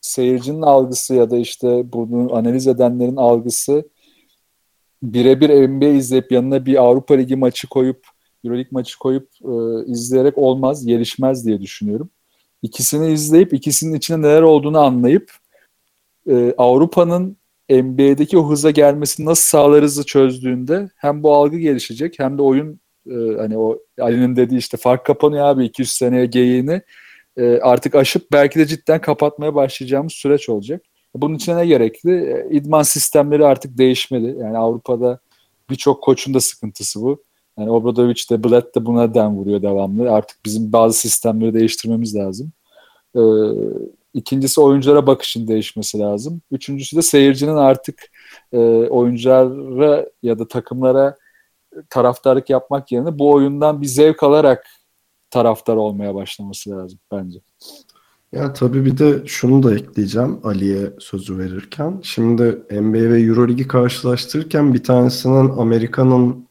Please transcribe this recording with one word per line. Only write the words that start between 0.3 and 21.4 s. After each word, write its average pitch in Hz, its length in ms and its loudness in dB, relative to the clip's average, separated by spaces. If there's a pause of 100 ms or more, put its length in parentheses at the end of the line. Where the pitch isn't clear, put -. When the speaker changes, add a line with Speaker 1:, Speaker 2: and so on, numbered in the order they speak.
Speaker 1:
algısı 131 520 0
ya 120 160 2
da 120 60 -2
işte 120 560 -2
bunu 120 440 -4
analiz 120 300 -2
edenlerin 123 500 0
algısı 123 680 0 (1160)
birebir 131 480 4
N 135 300 4
B 143 60 2
A - 20 4
izleyip 131 440 0
yanına 127 340 0
bir 131 160 4
Avrupa 127 320 4
Ligi 131 220 0
maçı 131 320 -2
koyup, 131 380 -2 (380)
Euroleague 123 260 -6
maçı 127 280 -8
koyup, 135 300 -4 (160)
e, 131 80 -8 (340)
izleyerek 127 520 0
olmaz, 135 480 0
gelişmez 117 600 -2
diye 107 140 -2
düşünüyorum. 104 500 -8 (520)
İkisini 151 500 -2
izleyip 156 400 2
ikisinin 156 420 -4
içinde 160 340 -4
neler 156 140 6
olduğunu 151 360 4
anlayıp, 131 540 2 (960)
e, 123 300 2
Avrupa'nın 170 760 2 (340)
N 131 280 2
B 139 140 4
A'deki 147 260 2
o 151 120 2
hıza 151 200 2
gelmesini 147 560 2
nasıl 165 160 0
sağlarızı 147 640 4
çözdüğünde 131 880 -2
hem 147 260 -4
bu 151 120 4
algı 147 220 2